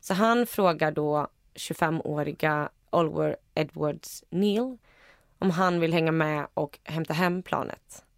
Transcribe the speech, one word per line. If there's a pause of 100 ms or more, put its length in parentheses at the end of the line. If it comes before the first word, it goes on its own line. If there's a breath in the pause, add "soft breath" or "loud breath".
Så
han
frågar
då (260)
tjugofemåriga (220)
Oliver (180)
Edwards
Neil (600 soft breath)
om
han
vill
hänga
med
och
hämta
hem
planet. (140)